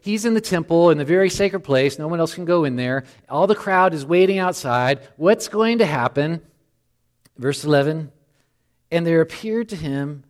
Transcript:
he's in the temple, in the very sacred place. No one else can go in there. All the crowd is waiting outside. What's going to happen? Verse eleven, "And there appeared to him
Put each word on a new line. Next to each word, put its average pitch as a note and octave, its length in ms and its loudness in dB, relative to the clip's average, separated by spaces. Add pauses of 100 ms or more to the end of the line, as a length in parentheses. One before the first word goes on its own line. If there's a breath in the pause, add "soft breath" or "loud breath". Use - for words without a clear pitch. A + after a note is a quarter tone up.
he's G#3 240 -4
in A3+ 80 0
the A3 80 0
temple, E3+ 500 4
in D#3 60 2
the D3 80 -4
very F3+ 240 2
sacred F#3+ 320 -2
place. C3+ 360 0
No D3+ 100 -6
one E3 120 -4
else E3 160 -2
can F3+ 100 -12
go E3+ 200 2
in C3 100 -4
there. B2+ 280 -4 (260 loud breath)
All D#3 180 2
the G#3 80 2
crowd F#3 380 2
is C#3+ 120 -6
waiting F#3 320 4
outside. C3+ 600 -2 (180 loud breath)
What's G#3 300 2
going A3+ 320 0
to G#3+ 60 4
happen? D3 560 -2 (960)
Verse C#3 260 -4
eleven, D3+ 480 0 (800)
"And E3+ 140 0
there E3 160 4
appeared A3 480 -4
to G#3 60 -10
him C#3+ 540 -6